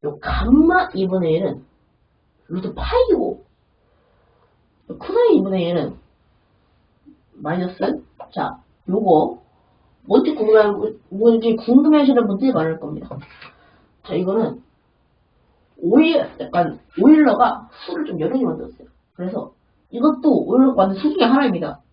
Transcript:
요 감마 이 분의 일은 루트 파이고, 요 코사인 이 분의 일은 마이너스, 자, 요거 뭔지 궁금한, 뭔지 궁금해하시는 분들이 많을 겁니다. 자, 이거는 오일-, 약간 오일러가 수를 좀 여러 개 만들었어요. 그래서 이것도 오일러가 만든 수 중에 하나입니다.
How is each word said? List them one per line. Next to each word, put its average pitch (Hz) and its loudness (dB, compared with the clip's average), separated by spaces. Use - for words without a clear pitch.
요 147 -10
감마 311 0
이 185 -4
분의 180 -2
일은 160 -6
루트 185 -10
파이고, - -2
요 - -16
코사인 440 2
이 196 4
분의 190 -2
일은 170 -4
마이너스, 180 -6
자, - -8
요거 185 0
뭔지 269 2
궁금한, 214 2
뭔지 226 2
궁금해하시는 269 4
분들이 202 -2
많을 160 -4
겁니다. - -14
자, - -6
이거는 190 -4
오일-, 302 2
약간 170 -4
오일러가 262 4
수를 330 -8
좀 170 -10
여러 254 -4
개 254 -2
만들었어요. - -8
그래서 180 -10
이것도 262 0
오일러가 254 2
만든 196 0
수 302 -2
중에 349 2
하나입니다. 226 0